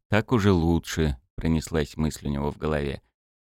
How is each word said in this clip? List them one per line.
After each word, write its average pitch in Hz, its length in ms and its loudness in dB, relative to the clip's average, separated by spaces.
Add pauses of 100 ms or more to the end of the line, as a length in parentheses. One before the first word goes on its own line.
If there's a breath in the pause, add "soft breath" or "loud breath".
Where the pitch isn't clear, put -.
так 107 240 0
уже 101 200 4
лучше», 82 640 2 (180)
пронеслась 80 600 -2
мысль 76 320 -4
у - 20 -4
него 71 220 -4
в - 60 -14
голове. 73 440 -4 (380)